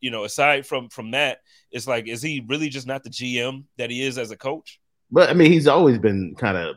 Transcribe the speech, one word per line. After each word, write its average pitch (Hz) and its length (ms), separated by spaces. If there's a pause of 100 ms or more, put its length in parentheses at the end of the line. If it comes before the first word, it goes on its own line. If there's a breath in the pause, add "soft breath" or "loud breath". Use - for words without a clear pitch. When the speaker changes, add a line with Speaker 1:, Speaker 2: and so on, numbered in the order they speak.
Speaker 1:
you 127 100
know, 110 140
aside 139 400
from, 123 240
from 113 220
that, 135 280 (320 soft breath)
it's 120 160
like, 117 220
is 113 120
he 143 240
really 151 220
just 131 200
not 135 180
the 117 40
G 123 300
M 131 280 (100)
that 120 120
he 123 120
is 131 160
as 113 140
a 104 60
coach? - 440 (300)
Speaker 2:
But, 147 180
I 139 40
mean, 165 160
he's 160 180
always 143 300
been 98 400
kinda 90 400